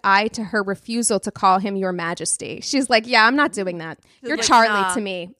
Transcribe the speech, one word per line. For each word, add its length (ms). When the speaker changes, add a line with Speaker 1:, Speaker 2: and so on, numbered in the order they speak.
Speaker 1:
eye 260
to 160
her 180
refusal 560
to 100
call 300
him 160
Your 160
Majesty. 720
She's 260
like, 160
"Yeah, 220
I'm 80
not 180
doing 240
that. 220
Speaker 2:
She's 80
Speaker 1:
You're 80
Speaker 2:
like, 100
Speaker 1:
Charlie 220
Speaker 2:
"Nah." 140
Speaker 1:
to 60
me, 380